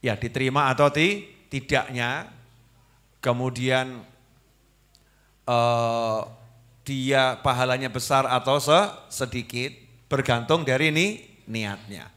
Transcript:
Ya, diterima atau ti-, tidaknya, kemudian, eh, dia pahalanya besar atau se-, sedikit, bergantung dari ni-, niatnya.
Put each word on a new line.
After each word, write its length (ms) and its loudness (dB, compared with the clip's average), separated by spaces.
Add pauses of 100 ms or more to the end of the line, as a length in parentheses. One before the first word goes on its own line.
Ya, 160 -2
diterima 480 0
atau 240 4
ti-, 560 -2
tidaknya, 800 -4 (960)
kemudian, 800 -2 (1400)
eh, 720 0 (640)
dia 560 0
pahalanya 480 0
besar 400 0
atau 320 2
se-, 320 4 (160)
sedikit, 640 -6 (400)
bergantung 560 2
dari 240 2
ni-, 320 0 (240)
niatnya. 680 -8